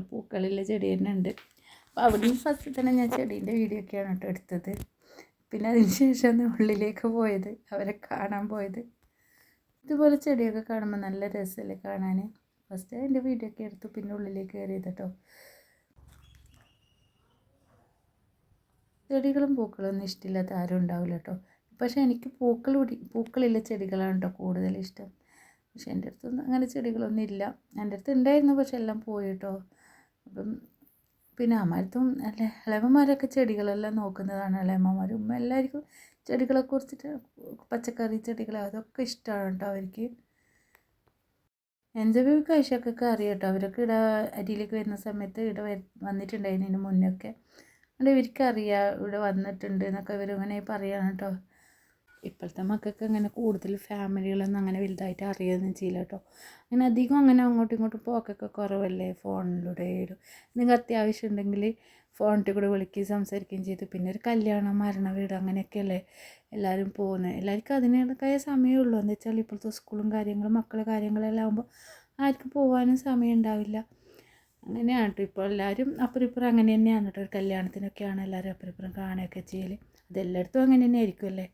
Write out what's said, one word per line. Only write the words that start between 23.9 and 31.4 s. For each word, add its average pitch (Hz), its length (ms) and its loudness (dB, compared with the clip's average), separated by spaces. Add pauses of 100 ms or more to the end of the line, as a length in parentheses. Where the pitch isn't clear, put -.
കേട്ടോ 185 180 -2
കൂടുതൽ 185 420 -2
ഇഷ്ടം. 196 300 -12 (600)
പക്ഷേ - 240 -20
എൻ്റെ - 180 -6
അടുത്തൊന്നും 254 340 -8
അങ്ങനെ 254 240 0
ചെടികളൊന്നും 226 560 -4
ഇല്ല. 202 200 -6 (340)
എൻ്റെ 202 200 -6
അടുത്ത് 262 200 -2
ഉണ്ടായിരുന്നു, 277 400 6
പക്ഷെ 269 200 0
എല്ലാം 220 240 -4
പോയി 202 300 -4
കേട്ടോ. 190 220 -8 (720)
അപ്പം 196 260 -8 (840)
പിന്നെ 233 200 4